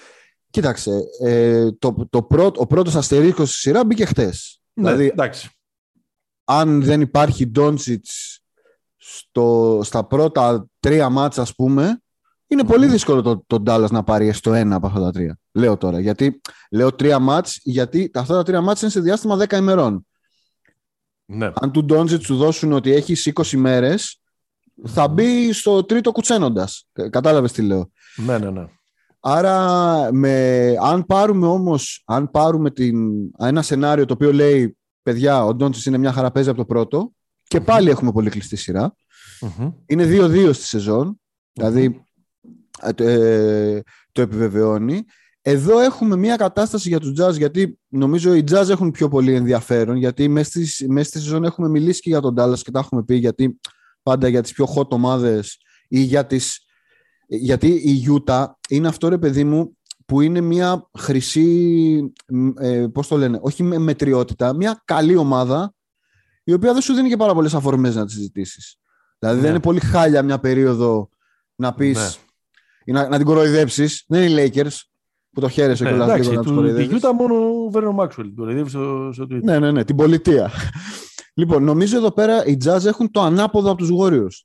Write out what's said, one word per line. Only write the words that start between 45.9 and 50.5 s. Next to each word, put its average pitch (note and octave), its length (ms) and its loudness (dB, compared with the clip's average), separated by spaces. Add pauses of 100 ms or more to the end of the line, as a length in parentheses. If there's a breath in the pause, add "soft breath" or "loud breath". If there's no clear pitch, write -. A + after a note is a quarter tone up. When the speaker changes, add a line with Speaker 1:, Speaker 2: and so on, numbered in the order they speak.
Speaker 1:
μια G#3+ 200 0
κατάσταση G#3 520 -2
για E3 120 0
τους C#3+ 220 -6
Jazz, F3+ 160 2
γιατί D3+ 500 -2
νομίζω D#3 460 0
οι D#3 180 4
Jazz F#3+ 180 2
έχουν F3 220 0
πιο D3+ 160 -2
πολύ C3 260 2
ενδιαφέρον, A#2+ 640 0
γιατί B2+ 320 -2
μέσα D3 220 0 (160)